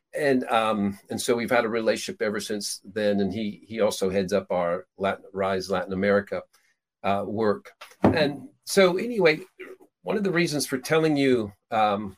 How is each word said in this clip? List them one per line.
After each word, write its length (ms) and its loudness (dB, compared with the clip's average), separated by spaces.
And, 320 0
um, 540 0
and 100 -4
so 160 2
we've 140 -2
had 160 2
a 20 -2
relationship 540 -2
ever 180 -2
since 440 -8
then. 360 0
And 120 0
he, 360 -6
he 120 -6
also 300 0
heads 220 0
up 180 0
our 360 -2
Latin, 360 -4
Rise 380 -2
Latin 220 -2
America, 500 0
uh, 220 0
work. 460 -2
And 460 2
so 320 4
anyway, 440 2
one 140 -2
of 80 -2
the 80 0
reasons 340 0
for 120 -4
telling 400 2
you, 340 2
um, 480 0